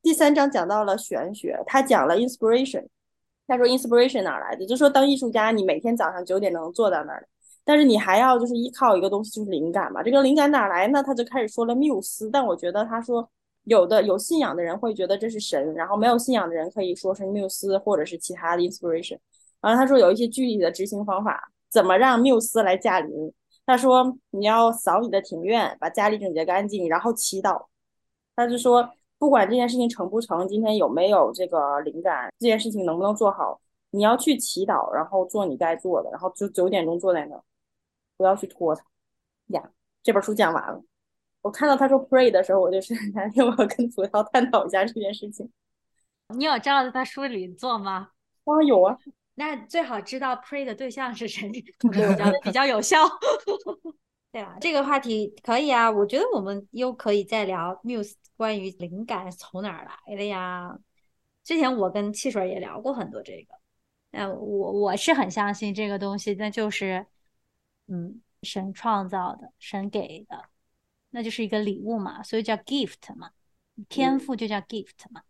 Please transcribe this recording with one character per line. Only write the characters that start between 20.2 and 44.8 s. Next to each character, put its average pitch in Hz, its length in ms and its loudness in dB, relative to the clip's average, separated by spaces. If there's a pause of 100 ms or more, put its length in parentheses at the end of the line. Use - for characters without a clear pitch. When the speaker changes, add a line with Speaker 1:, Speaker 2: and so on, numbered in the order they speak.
Speaker 1:
具 254 180 -2
体 220 120 0
的 170 120 2
执 190 160 -6
行 208 180 -6
方 202 200 -2
法， - 260 -6 (180)
怎 - 160 4
么 185 120 4
让 247 220 6
缪 247 220 6
斯 226 220 0
来 190 140 2
驾 190 240 0
临。 156 320 -8 (340)
他 254 100 6
说 254 400 4 (140)
你 202 160 -2
要 226 260 6
扫 196 280 2
你 240 100 -4
的 196 100 2
庭 170 220 -10
院， 202 360 0
把 160 120 -4
家 208 180 2
里 214 100 0
整 196 140 -6
洁 160 120 -2
干 185 220 0
净， 196 220 -4
然 165 100 2
后 226 140 0
祈 190 300 -6
祷。 190 240 0 (680)
他 240 120 0
就 240 100 -2
说 240 320 4 (300)
不 294 100 2
管 220 200 6
这 220 60 0
件 247 140 2
事 240 80 -2
情 240 120 2
成 185 200 -6
不 214 120 -2
成， 185 280 -4
今 214 140 -2
天 214 140 2
有 180 120 4
没 165 200 2
有 156 240 4
这 175 160 -4
个 143 320 0
灵 156 200 -8
感， 143 380 -2
这 233 80 -2
件 220 120 4
事 220 120 -6
情 202 160 -4
能 165 100 0
不 180 60 -2
能 208 120 0
做 208 160 2
好， 143 300 -4 (300)
你 202 120 -2
要 220 140 6
去 254 220 0
祈 - 260 -6
祷， 196 280 -2
然 151 120 -2
后 185 220 -2
做 202 180 -4
你 143 120 -4
该 165 200 0
做 165 260 -2
的， - 80 -8
然 - 80 -10
后 185 160 -4
就 202 140 -6
九 180 200 0
点 185 180 0
钟 170 120 -4
坐 185 140 0
在 151 140 -2
那 147 80 -16
儿， - 80 -18 (760)
不 190 80 0
要 190 100 6
去 202 120 -6
拖 165 280 -2
他 - 80 -10 (640)
呀。 - 220 -6 (320)
这 233 100 2
本 196 100 4
书 214 100 -4
讲 190 220 2
完 - 80 0 (100)
了， - 100 -12 (600)
我 202 80 -4
看 294 180 0
到 269 80 6
他 269 120 2
说 269 100 4 (100)
pray 254 220 6
的 185 120 4
时 185 120 2
候， 196 60 6
我 180 100 4
就 190 100 0
是 233 140 -8 (100)
<laughs> 208 100 -6
那 208 140 -4
天 233 160 4
我 233 60 4
要 233 160 2
跟 240 240 -2
葡 196 140 -6
萄 - 260 0
探 247 200 2
讨 - 140 2
一 185 60 -6
下 190 140 2